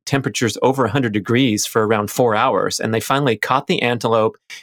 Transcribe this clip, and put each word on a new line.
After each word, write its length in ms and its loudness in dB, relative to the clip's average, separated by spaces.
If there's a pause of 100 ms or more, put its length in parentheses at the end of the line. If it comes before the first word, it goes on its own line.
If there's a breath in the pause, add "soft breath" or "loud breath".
temperatures 540 -2
over 240 2
a 60 0
hundred 220 0
degrees 520 0
for 220 0
around 240 0
four 240 2
hours. 460 0
And 120 -2
they 80 0
finally 360 0
caught 320 -2
the 120 0
antelope, 560 0 (260 loud breath)